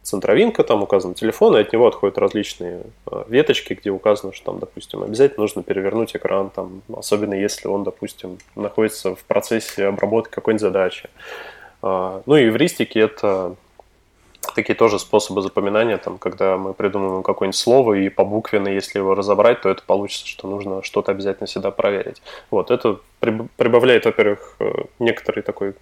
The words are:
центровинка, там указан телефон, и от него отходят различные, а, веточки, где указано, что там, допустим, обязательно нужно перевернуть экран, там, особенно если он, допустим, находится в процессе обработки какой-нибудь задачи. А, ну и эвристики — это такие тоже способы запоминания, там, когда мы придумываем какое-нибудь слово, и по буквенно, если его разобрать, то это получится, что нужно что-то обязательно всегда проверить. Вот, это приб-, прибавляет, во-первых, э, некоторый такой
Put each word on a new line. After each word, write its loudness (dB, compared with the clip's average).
центровинка, 2
там 2
указан 0
телефон, 2
и 6
от -2
него 6
отходят 0
различные, -4
а, -10
веточки, 2
где -4
указано, 0
что -18
там, -8
допустим, -12
обязательно 2
нужно -4
перевернуть -2
экран, -2
там, -10
особенно -2
если -4
он, -2
допустим, -10
находится -2
в -20
процессе -2
обработки -2
какой-нибудь -2
задачи. -2
А, -4
ну 6
и 6
эвристики — 0
это 0
такие 0
тоже 4
способы 0
запоминания, 0
там, -8
когда -2
мы -6
придумываем -2
какое-нибудь -2
слово, 4
и 2
по 2
буквенно, -2
если -2
его 2
разобрать, 4
то 0
это -2
получится, -2
что -14
нужно -8
что-то -4
обязательно -4
всегда -4
проверить. -4
Вот, 0
это 2
приб-, -2
прибавляет, 6
во-первых, 0
э, -2
некоторый -2
такой -6